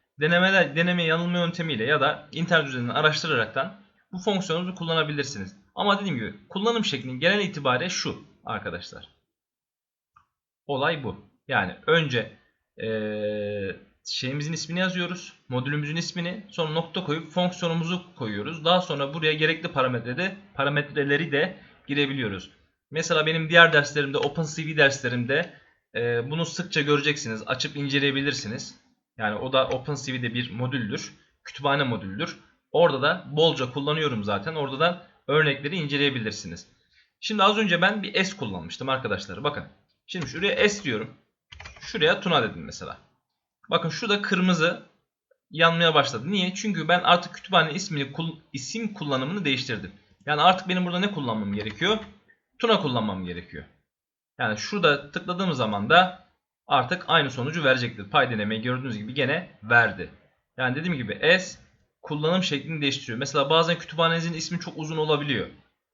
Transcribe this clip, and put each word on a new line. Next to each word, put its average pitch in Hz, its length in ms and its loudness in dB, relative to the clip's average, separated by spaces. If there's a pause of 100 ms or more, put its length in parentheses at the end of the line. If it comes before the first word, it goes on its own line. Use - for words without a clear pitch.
(200)
denemeler, 175 560 4
deneme 175 280 2
yanılma 170 340 2
yöntemiyle 165 480 -2
ya 139 160 2
da 147 300 0
internet 165 360 2
üzerinden 123 260 -4
araştıraraktan 151 880 0 (300)
bu 185 80 -8
fonksiyonunuzu 180 560 -2
kullanabilirsiniz. 151 800 -2 (200)
Ama 202 240 2
dediğim 190 160 -4
gibi 110 180 -6 (160)
kullanım 220 360 0
şeklinin 127 340 -4
genel 185 200 2
itibariyle 151 500 -2
şu - 360 -6 (200)
arkadaşlar. - 640 -10 (1600)
Olay 143 360 -2
bu. 101 220 -8 (220)
Yani 101 280 0 (120)
önce, 143 500 2 (460)
e, 110 40 -4 (1200)
şeyimizin 147 480 -4
ismini 160 260 -4
yazıyoruz. 180 540 -2 (160)
Modülümüzün 147 460 -2
ismini. 175 540 -4
Sonra 160 200 -2
nokta 165 340 -4
koyup 165 280 -4
fonksiyonumuzu 180 840 -2
koyuyoruz. 123 500 -4
Daha 180 160 6
sonra 143 320 -4
buraya 156 200 2
gerekli 160 340 0
parametrede, 127 680 -2 (180)
parametreleri 143 800 0
de 160 260 0 (300)
girebiliyoruz. 135 640 -2 (400)
Mesela 156 340 0
benim 160 240 0
diğer 170 240 10
derslerimde, 143 440 2
Open - 280 -2 (100)
C 160 100 -6
V 156 120 -6
derslerimde, 135 760 2 (420)
e, 120 360 -2
bunu 165 140 -2
sıkça 165 360 -4
göreceksiniz. 143 640 0
Açıp 143 300 -4
inceleyebilirsiniz. 139 1000 -2 (420)
Yani 107 180 -2
o 131 180 -4
da 131 140 4
Open - 280 -4
C 131 180 -6
V'de 123 200 -4
bir 123 180 -2
modüldür. 123 600 -4 (300)
Kütüphane 143 400 0
modüldür. 110 560 -4 (320)
Orada 147 300 4
da 165 300 0
bolca 143 400 2
kullanıyorum 143 520 -2
zaten. 101 320 -2
Orada 135 240 -4
da 175 280 0 (200)
örnekleri 147 480 2
inceleyebilirsiniz. 131 920 -2 (520)
Şimdi 214 240 2
az 208 140 6
önce 175 240 4
ben 202 220 4
bir 190 200 0
S 190 140 -6
kullanmıştım 95 520 -6
arkadaşlar. 107 540 -4
Bakın. - 200 -2 (440)
Şimdi 160 200 -6
şuraya 180 420 2
S - 140 -6
diyorum. 110 340 -4 (600)
Şuraya 185 400 0
Tuna 156 240 2
dedim 85 220 -6
mesela. - 320 -12 (720)
Bakın 160 200 0
şurada 202 320 -2
kırmızı 180 640 2 (640)
yanmaya 165 420 4
başladı. 135 380 2
Niye? 185 220 0
Çünkü 165 340 -2
ben 175 120 4
artık 180 340 4
kütüphane 160 400 2
ismini 147 380 -6
kul-, 165 280 -6 (140)
isim 208 400 -6
kullanımını 147 520 -2
değiştirdim. 127 460 -2 (340)
Yani 147 160 0
artık 185 280 4
benim 180 160 0
burada 175 140 -2
ne 196 120 0
kullanmam 110 420 -4
gerekiyor? 110 440 0 (600)
Tuna 226 200 4
kullanmam 107 460 -2
gerekiyor. 85 380 -10 (760)
Yani 107 180 0
şurada 156 540 2
tıkladığım 180 420 -2
zaman 107 360 0
da 180 380 6 (400)
artık 151 400 0
aynı 151 240 4
sonucu 151 320 -4
verecektir. 120 460 2
Pay 131 220 4
denemeyi 107 300 -2
gördüğünüz 127 360 -4
gibi 107 160 -8
gene 147 500 -2
verdi. 107 460 4 (480)
Yani 127 180 0
dediğim 160 220 -2
gibi 123 420 2
S - 200 -12 (420)
kullanım 160 420 0
şeklini 147 380 -4
değiştiriyor. 123 380 -2
Mesela 139 300 0
bazen 165 280 4
kütüphanenizin 165 560 0
ismi 160 260 -6
çok - 180 -12
uzun 156 200 -6
olabiliyor. 147 500 0 (460)